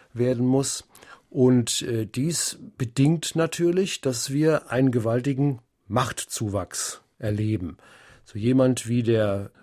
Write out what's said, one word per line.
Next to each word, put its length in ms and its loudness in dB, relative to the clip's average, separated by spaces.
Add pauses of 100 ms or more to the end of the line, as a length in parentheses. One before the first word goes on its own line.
(140)
werden 320 0
muss. 420 0 (400)
Und, 540 4
äh, 240 -4
dies 520 -4 (200)
bedingt 580 0
natürlich, 640 0
dass 320 -4
wir 380 2
einen 220 4
gewaltigen 680 0 (300)
Machtzuwachs 1120 -4 (160)
erleben. 580 -4 (480)
So 140 -14
jemand 500 2
wie 140 0
der 480 0 (120)